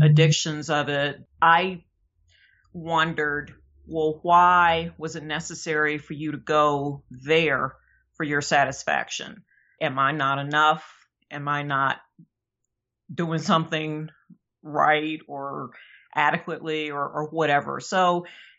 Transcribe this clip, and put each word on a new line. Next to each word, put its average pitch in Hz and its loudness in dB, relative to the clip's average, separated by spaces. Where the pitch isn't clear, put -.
addictions 151 4
of 147 -2
it, 143 -4
I 170 4
wondered, 156 -4
"Well, 156 -2
why 175 4
was 160 -10
it 147 -10
necessary 151 -4
for 147 -14
you 151 -6
to 147 -8
go 143 0
there 135 0
for 165 -6
your 147 -2
satisfaction? - -2
Am 139 -4
I 135 2
not 139 -2
enough? 151 0
Am 143 -10
I 143 -2
not 139 0
doing 165 -4
something 156 -2
right 151 0
or 139 -10
adequately 151 -2
or, 143 -6
or 151 -6
whatever?" 143 0
So 180 0